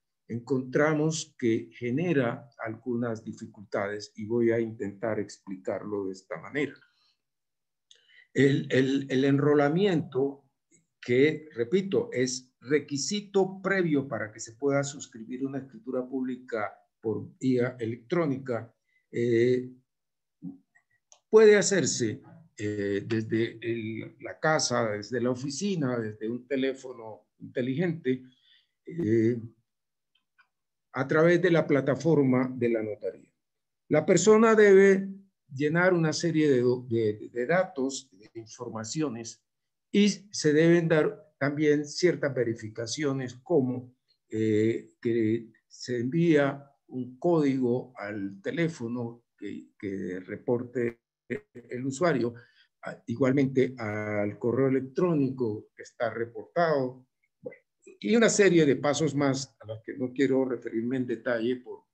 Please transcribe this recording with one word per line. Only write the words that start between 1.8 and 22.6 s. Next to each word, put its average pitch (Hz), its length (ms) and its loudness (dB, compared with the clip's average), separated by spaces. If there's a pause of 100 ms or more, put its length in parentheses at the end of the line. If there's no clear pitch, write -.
algunas 113 640 -6
dificultades 104 960 -8
y 110 80 -10
voy 117 260 2
a 117 80 2
intentar 110 640 -6
explicarlo 101 840 -8
de 95 60 -8
esta - 280 -14
manera. 107 340 -6 (1600)
El, 139 380 2
el, 135 380 0
el 135 140 0
enrolamiento, 143 1200 2 (580)
que, 143 540 2
repito, 156 560 0
es 123 480 -4
requisito 151 1040 -2
previo 170 440 0
para 107 280 -8
que 117 80 -18
se - 120 -16
pueda 139 300 0
suscribir 127 640 -10
una 135 140 -6
escritura 127 460 -8
pública 127 680 -6 (280)
por 104 380 -6
vía 123 400 0
electrónica, 120 920 -4 (380)
eh, 120 600 2 (1600)
puede 214 260 10
hacerse, 135 640 0 (360)
eh, 101 480 -4